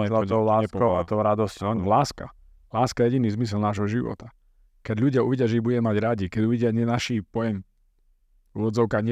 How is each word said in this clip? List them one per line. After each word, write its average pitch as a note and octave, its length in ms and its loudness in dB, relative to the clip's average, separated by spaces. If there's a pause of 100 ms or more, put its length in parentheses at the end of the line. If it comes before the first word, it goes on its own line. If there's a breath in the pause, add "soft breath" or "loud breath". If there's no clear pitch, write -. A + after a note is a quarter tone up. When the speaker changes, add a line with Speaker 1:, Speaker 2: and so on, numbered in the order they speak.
Speaker 1:
možno G#2+ 240 0
Speaker 2:
to F#2+ 40 -4
Speaker 1:
tou A2 120 2
Speaker 2:
nie, A2 80 2
Speaker 1:
láskou A2 280 0
Speaker 2:
nepomáha. F2+ 240 2
Speaker 1:
a F2 60 -8
tou G#2+ 140 -2
radosťou. G#2 480 0
Speaker 2:
Áno, A2 160 -2
láska. A#2+ 400 2 (480)
Láska A#2+ 320 0
je B2 80 0
jediný A#2+ 160 2
zmysel G#2 320 -2
nášho G#2 240 -2
života. A#2 440 -6 (520)
Keď A2 160 -4
ľudia B2+ 240 2
uvidia, B2 240 0
že A2+ 160 2
ich - 20 0
budeme A#2+ 220 0
mať G#2+ 160 2
radi, A2 240 -2
keď G#2+ 160 -2
uvidia A#2 320 2
nie A#2 80 0
naši, A#2 400 -2
poviem, A2 400 -4 (920)
v G#2 120 -4
úvodzovkách A2 480 0